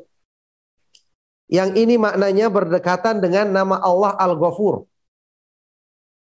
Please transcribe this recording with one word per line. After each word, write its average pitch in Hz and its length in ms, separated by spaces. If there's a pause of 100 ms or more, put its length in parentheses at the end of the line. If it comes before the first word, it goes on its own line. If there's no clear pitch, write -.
(1500)
Yang 190 240
ini 226 240
maknanya 202 480
berdekatan 185 720
dengan 190 320
nama 190 240
Allah 190 400
Al-Ghafur. 175 720 (1400)